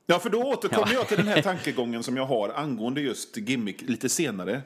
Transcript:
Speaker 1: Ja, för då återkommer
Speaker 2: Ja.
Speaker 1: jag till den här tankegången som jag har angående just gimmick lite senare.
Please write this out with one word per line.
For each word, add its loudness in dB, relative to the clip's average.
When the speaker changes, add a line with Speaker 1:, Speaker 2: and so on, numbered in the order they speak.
Speaker 1:
Ja, 6
för -2
då 2
återkommer 2
Speaker 2:
Ja. 2
Speaker 1:
jag 0
till 2
den 4
här 4
tankegången -2
som -4
jag -2
har 0
angående -2
just -4
gimmick -2
lite -2
senare. -2